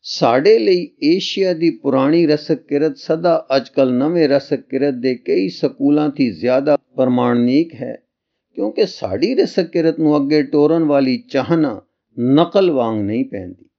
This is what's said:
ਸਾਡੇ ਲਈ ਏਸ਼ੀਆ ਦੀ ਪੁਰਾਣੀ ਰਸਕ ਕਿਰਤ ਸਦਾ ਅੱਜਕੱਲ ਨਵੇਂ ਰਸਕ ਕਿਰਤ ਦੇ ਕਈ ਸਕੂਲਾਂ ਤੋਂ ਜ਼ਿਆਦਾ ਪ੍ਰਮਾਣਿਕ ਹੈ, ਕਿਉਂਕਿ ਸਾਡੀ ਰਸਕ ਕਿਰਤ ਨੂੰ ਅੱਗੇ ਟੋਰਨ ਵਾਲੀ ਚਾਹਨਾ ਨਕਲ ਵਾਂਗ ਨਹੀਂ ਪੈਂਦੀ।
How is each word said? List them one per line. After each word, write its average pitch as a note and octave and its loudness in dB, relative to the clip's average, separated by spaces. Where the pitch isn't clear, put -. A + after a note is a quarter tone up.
ਸਾਡੇ D3+ 2
ਲਈ F#3+ 0
ਏਸ਼ੀਆ F#3 0
ਦੀ E3 0
ਪੁਰਾਣੀ C#3+ 2
ਰਸਕ D3+ 0
ਕਿਰਤ C#3+ -2
ਸਦਾ E3 -2
ਅੱਜਕੱਲ C3 0
ਨਵੇਂ D3+ 2
ਰਸਕ C#3 0
ਕਿਰਤ C3+ -2
ਦੇ B2 -2
ਕਈ E3+ -2
ਸਕੂਲਾਂ D3 0
ਤੋਂ C#3 -2
ਜ਼ਿਆਦਾ B2 0
ਪ੍ਰਮਾਣਿਕ B2 0
ਹੈ, A#2 -12
ਕਿਉਂਕਿ - -2
ਸਾਡੀ C3 -4
ਰਸਕ G3+ 0
ਕਿਰਤ E3 -2
ਨੂੰ D3+ 2
ਅੱਗੇ D3 2
ਟੋਰਨ D3+ 2
ਵਾਲੀ C#3 0
ਚਾਹਨਾ C3 -2
ਨਕਲ E3+ 2
ਵਾਂਗ A2+ -2
ਨਹੀਂ G#2+ -2
ਪੈਂਦੀ। F#2 -12